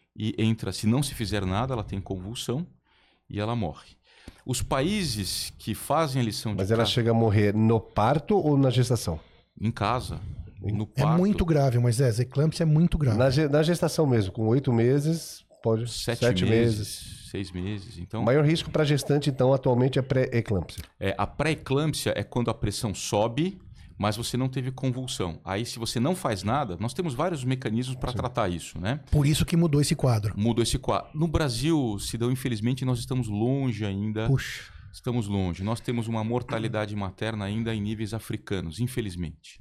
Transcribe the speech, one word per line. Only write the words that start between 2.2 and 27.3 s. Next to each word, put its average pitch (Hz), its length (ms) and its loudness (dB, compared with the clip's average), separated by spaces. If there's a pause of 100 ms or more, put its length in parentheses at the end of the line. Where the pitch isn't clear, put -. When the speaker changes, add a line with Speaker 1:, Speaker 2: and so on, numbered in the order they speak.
Speaker 1:
e 101 120 -6
ela 110 160 -2
morre. 90 420 -6 (480)
Os 127 160 -2
países 143 960 -2
que - 160 -6
fazem 139 480 0
a - 20 2
lição 110 280 -4
de 95 80 -4
Speaker 2:
Mas 95 100 0
ela 113 140 4
Speaker 1:
casa 107 80 0
Speaker 2:
chega 117 180 2
a 117 40 4
morrer 107 420 6
no 110 240 4
parto 151 580 2
ou 151 180 4
na 139 140 4
gestação? 113 500 0 (400)
Speaker 1:
Em 104 120 0
casa, 110 500 -2 (420)
Speaker 2:
Em 101 80 -2
Speaker 1:
no 107 240 -4
Speaker 3:
É 135 60 -2
Speaker 1:
parto. 156 160 4
Speaker 3:
muito 190 280 2
grave, 139 340 4
Moisés. 120 400 2
Eclâmpsia 151 440 0
é - 20 4
muito 160 320 4
grave. 123 200 2
Speaker 2:
Na 131 120 4
ge-, 147 180 2
na 147 160 4
gestação 165 420 2
mesmo, 110 260 4
com 110 160 -2
oito 127 240 4
meses, 143 720 2 (180)
pode 113 300 0
Speaker 1:
Sete - 280 -6
Speaker 2:
sete 95 260 4
Speaker 1:
meses, 113 320 4
Speaker 2:
meses. - 520 -10
Speaker 1:
seis 92 220 -6
meses. 92 460 -8
Então, 92 240 -8
Speaker 2:
O 101 40 0
maior 143 200 4
risco 160 240 0
pra 156 140 0
gestante, 147 460 2
então, 131 240 4
atualmente 131 460 4
é - 20 0
pré-eclâmpsia. 120 800 0 (160)
Speaker 1:
É, 95 180 -2
a 101 100 0
pré-eclâmpsia 147 880 -2
é - 80 -2
quando 117 260 -2
a 110 40 -2
pressão 104 400 -4
sobe, 120 640 -2 (380)
mas 104 200 0
você 120 180 -6
não 127 140 0
teve 131 220 -4
convulsão. 127 760 -4
Aí, 98 200 -4
se 120 140 -12
você 117 220 -2
não 165 140 0
faz 117 280 -4
nada, 113 360 -2
nós 113 140 -4
temos 170 200 -4
vários 147 320 -2